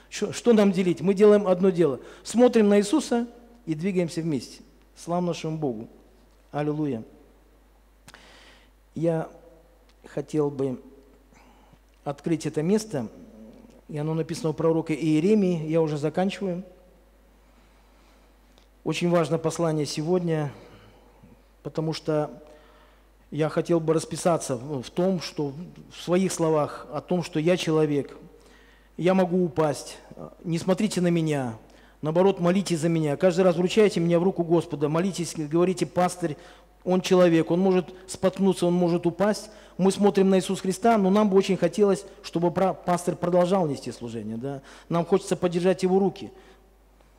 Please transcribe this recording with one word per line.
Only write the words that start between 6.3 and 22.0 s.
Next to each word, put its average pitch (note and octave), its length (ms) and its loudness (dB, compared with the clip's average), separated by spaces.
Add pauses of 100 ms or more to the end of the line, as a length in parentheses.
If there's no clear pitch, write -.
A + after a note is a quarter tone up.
Аллилуйя. D3 520 -4 (1900)
Я D#3+ 340 -2 (800)
хотел D3 440 -4
бы C3+ 300 -4 (1200)
открыть D#3 420 -4
это D3+ 160 -4
место, E3+ 460 -2 (800)
и D3+ 100 -10
оно D#3 160 -4
написано D#3+ 360 -4
у D3 40 -6
пророка D#3+ 400 0
Иеремии, E3 720 2
я D#3+ 160 0
уже D#3 160 -2
заканчиваю. F#3 680 -4 (2250)
Очень E3+ 260 -2
важное E3 280 2
послание D#3+ 460 -2
сегодня, D#3+ 680 -2 (1120)
потому D#3 300 -6
что D3+ 500 -4 (880)